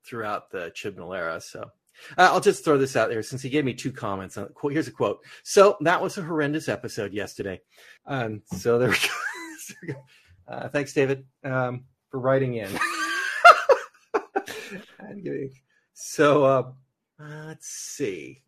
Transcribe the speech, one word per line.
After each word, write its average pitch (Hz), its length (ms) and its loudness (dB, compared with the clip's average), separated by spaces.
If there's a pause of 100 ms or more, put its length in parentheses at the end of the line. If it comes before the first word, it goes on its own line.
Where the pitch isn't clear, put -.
throughout 107 460 -8
the 87 240 -8
Chibnall 95 400 -10
era. 82 280 -4
So, - 280 -16 (460)
uh, 180 160 8
I'll 185 80 4
just - 240 2
throw 147 140 4
this 135 180 0
out 113 140 2
there 113 120 -4
since 131 200 -10
he 131 80 -8
gave 143 160 2
me 127 80 -2
two 131 180 -8
comments. 95 460 -6
On, 101 100 -8
qu-, - 200 -6
here's 143 200 -2
a - 20 -12
quote. 110 320 -2 (200)
"So 202 400 8
that 165 180 2
was 180 160 -4
a 202 60 -8
horrendous 151 440 -2
episode 104 460 -6
yesterday." 98 480 -8 (460)
Um, 113 400 -4
so 117 320 2
there 123 100 4
we 98 80 2 (920)
go. 139 140 -8
<laughs> - 40 -20 (440)
Uh, 123 200 -10
thanks, 143 240 -2
David, 135 320 2 (200)
um, 127 400 -2 (260)
for 135 80 -8
writing 131 360 2
in. 107 140 -6
<laughs> 98 100 -6 (2250)
And 202 240 -14
giving, 139 300 -8 (400)
so, 147 520 2
uh, 131 280 2 (480)
uh, 151 260 -16
let's 156 220 -16
see. 90 800 -8